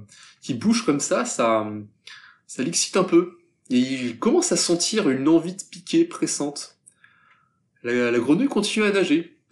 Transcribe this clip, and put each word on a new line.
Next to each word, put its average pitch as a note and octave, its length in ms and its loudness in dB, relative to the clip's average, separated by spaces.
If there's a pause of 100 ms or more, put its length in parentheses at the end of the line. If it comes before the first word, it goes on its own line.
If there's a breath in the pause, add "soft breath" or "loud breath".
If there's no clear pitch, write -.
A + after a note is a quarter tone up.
(420 soft breath)
qui C3 140 -6
bouge A3 280 0
comme C#3+ 160 0
ça, G3 240 -2
ça, A2+ 480 0 (760 loud breath)
ça - 160 -6
l'excite - 340 -2
un F#3 80 4
peu. F3 320 2 (340)
Et B2 60 2
il B2+ 400 -2
commence D4 340 0
à E3+ 60 2
sentir F3 540 0
une C3+ 160 -2
envie E3 260 4
de - 80 -14
piquer - 420 -2
pressante. - 760 -6 (1040 soft breath)
La, A#2+ 260 0
la A#2+ 80 2
grenouille D#3+ 300 2
continue G#3+ 360 0
à G3+ 80 2
nager. G3 460 0 (140)